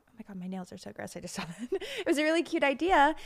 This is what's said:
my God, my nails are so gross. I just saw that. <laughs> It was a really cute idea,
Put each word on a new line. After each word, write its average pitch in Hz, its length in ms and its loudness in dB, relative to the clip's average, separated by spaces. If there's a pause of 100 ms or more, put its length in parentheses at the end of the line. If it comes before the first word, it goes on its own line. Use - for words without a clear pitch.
(160)
my 220 120 -16
God, 202 100 -14
my 180 80 -10
nails 185 260 -10
are 202 60 -14
so 202 140 -16
gross. 202 240 -10
I 180 40 -12
just 180 140 -12
saw 185 100 -8
that. 226 380 -6
<laughs> 539 160 -8
It 392 80 -6
was 285 120 4
a 302 40 4
really 320 200 4
cute 330 220 -2
idea, 311 500 6 (120)